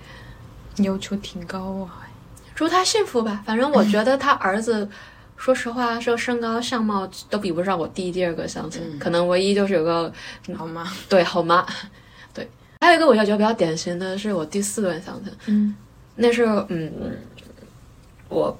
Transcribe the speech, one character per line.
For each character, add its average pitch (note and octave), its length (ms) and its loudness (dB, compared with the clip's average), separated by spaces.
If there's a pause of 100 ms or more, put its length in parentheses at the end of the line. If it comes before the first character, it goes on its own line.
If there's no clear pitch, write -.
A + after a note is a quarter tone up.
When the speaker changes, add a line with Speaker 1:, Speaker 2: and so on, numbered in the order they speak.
(760)
Speaker 1:
要 G3 200 0
求 G3 200 -8
挺 F3 280 -12
高 F#3+ 420 -8
啊。 - 120 -18 (600)
Speaker 2:
祝 D#4+ 80 2
他 F4+ 160 2
幸 G#4+ 220 2
福 A3+ 160 0
吧。 G#3 200 -4
反 A3 140 -2
正 C4+ 140 2
我 G#3+ 140 6
觉 G#3 180 4
得 B3+ 120 4
他 C4+ 180 2
儿 G3+ 280 0
子， A3 260 0 (480)
说 - 180 2
实 B3+ 140 -2
话， A#3 300 -2
就 A#3 180 0
身 A#3+ 240 -2
高 A#3 220 -2
相 A#3+ 240 -2
貌 F#3+ 240 -2 (180)
都 G#3 120 -2
比 G3 120 -2
不 E3+ 120 0
上 F#3+ 120 0
我 E3 120 -2
弟 F3+ 240 -6
第 F3+ 120 -2
二 E3+ 120 0
个 D#3+ 120 -6
相 D#3 220 -8
亲， D#3+ 160 -10
Speaker 1:
嗯。 D3+ 140 -10
Speaker 2:
可 E3+ 100 -4
能 E3+ 180 2
唯 F3+ 160 4
一 G3+ 120 2
就 G3+ 100 4
是 G3 80 2
有 D#3+ 100 4
个， E3+ 300 0 (420)
Speaker 1:
好 E3 120 -10
妈。 E3 200 -10 (220)
Speaker 2:
对， F#3 140 6
好 F3 180 0
妈。 E3+ 240 4 (720)
对。 - 120 -12 (340)
还 E4+ 100 8
有 E4 40 8
一 D#4+ 40 6
个 D#4+ 80 4
我 A#3+ 80 8
觉 G#3+ 100 4
得 G#3 100 2
比 G3+ 60 2
较 G#3+ 100 4
典 E3 240 0
型 F3 220 -4
的 F#3+ 180 -4
是 G#3 160 -4
我 E3 140 -2
第 G3+ 160 -2
四 G3+ 180 -4
段 F3+ 220 -2
相 - 220 -12
亲。 G3 100 -12 (140)
Speaker 1:
嗯。 G#3 280 2 (380)
Speaker 2:
那 A#3 180 4
是， A#3 140 2 (220)
嗯， D#3+ 240 -4 (1400)
我 - 300 0